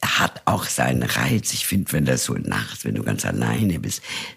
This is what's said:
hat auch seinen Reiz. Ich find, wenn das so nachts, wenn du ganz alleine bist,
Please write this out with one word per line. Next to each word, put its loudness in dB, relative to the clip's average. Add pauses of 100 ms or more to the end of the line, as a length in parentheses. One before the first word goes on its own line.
hat 0
auch 2
seinen 2
Reiz. 0
Ich -4
find, 0
wenn 4
das 2
so -2
nachts, -4
wenn -2
du -2
ganz -2
alleine 2
bist, -6 (340)